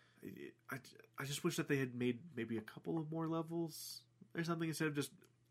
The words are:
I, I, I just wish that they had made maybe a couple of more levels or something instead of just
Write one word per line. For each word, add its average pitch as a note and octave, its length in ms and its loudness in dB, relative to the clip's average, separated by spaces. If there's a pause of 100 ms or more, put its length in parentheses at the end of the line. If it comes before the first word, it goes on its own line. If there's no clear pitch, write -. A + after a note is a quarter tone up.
(240)
I, - 520 -8
I, B2+ 40 -6 (400)
I C#3 60 -4
just C#3 180 -2
wish E3+ 140 2
that D#3+ 100 0
they C#3+ 100 6
had B2+ 180 2
made A#2+ 240 4 (160)
maybe A#2 220 0
a G#2+ 40 2
couple - 360 -4
of D3+ 140 -2
more D#3+ 160 2
levels E3 720 -2 (340)
or E3+ 100 2
something E3 240 2
instead D#3 180 2
of D3 80 2
just C#3+ 160 2 (400)